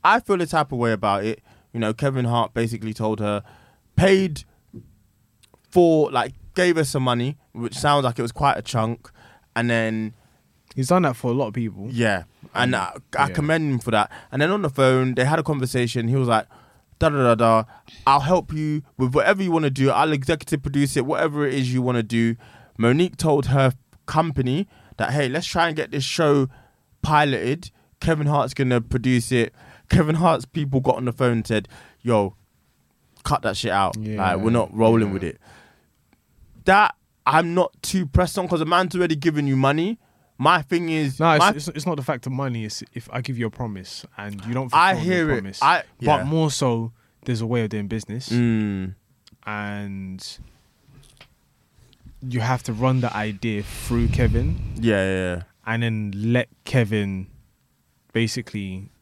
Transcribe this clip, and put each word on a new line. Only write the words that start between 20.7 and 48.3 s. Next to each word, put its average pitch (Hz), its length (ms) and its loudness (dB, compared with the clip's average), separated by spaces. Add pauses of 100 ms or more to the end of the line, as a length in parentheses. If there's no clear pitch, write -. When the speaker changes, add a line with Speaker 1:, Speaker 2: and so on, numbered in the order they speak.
Speaker 1:
it, 127 100 0
whatever 147 400 -2
it 131 100 -2
is 127 180 -2
you 127 80 0
wanna 123 220 0
do." 117 340 0 (400)
Monique 131 400 2
told 147 300 2
her 135 260 2 (320)
company 151 600 0 (300)
that, 107 160 -2
"Hey, 143 160 0
let's 151 180 -4
try 170 220 0
and 165 80 -4
get 151 160 -6
this 143 140 -4
show 147 420 2 (540)
piloted." 147 680 0 (300)
Kevin 151 280 0
Hart's 139 260 0
gonna 127 260 2
produce 123 540 0
it. 117 200 0 (360)
Kevin 160 260 4
Hart's 160 300 2
people 139 340 -2
got 131 160 0
on 127 80 -6
the 120 80 -2
phone 120 280 0
and 107 80 -6
said, 107 200 -2 (340)
"Yo, 107 340 0 (880)
cut - 160 0
that 110 160 -2
shit 110 140 -4
out. 98 280 0
Speaker 2:
Yeah, 107 160 -6 (200)
Speaker 1:
Like, 92 60 -2
we're 110 100 2
not 117 220 0
rolling 113 340 4
Speaker 2:
yeah. 98 80 -4
Speaker 1:
with 95 100 -4
it." - 120 -8 (1300)
That, 196 320 4 (300)
I'm 165 280 4
not 180 280 2
too 185 240 -2
pressed 175 340 0
on 180 80 -4
'cause 165 120 0
the 160 60 0
man's 175 300 2
already 170 220 0
given 147 300 0
you 135 100 2
money. 156 420 2 (380)
My 160 260 4
thing 170 260 -2
is, 151 300 -2
Speaker 2:
No, 160 140 4
it's, 151 60 4
Speaker 1:
my 185 120 6
Speaker 2:
it's, 156 160 -6
it's 151 180 -8
not 170 120 -2
the 139 60 -8
fact 131 220 -6
of 131 60 -6
money. 123 340 -4
It's - 160 -12 (140)
if 117 180 -12
I 123 80 -6
give 123 160 -8
you 117 80 -4
a 107 60 -6
promise 101 560 -12 (100)
and 101 280 -12
you 120 100 -6
don't 127 180 -6
Speaker 1:
I 175 220 4
Speaker 2:
fulfill 165 180 -2
Speaker 1:
hear 170 140 2
Speaker 2:
the 147 60 0
Speaker 1:
it. - 20 0
Speaker 2:
promise. 98 260 -6
Speaker 1:
I, 160 220 4 (160)
Speaker 2:
But 135 60 -6 (160)
Speaker 1:
yeah. - 20 -6
Speaker 2:
more 156 260 0
so, 117 440 -2 (320)
there's 117 160 -2
a 117 40 -4
way 120 180 -2
of 107 60 -4
doing 104 180 -6
business. 110 420 -8
Speaker 1:
Mm. 107 680 0 (500)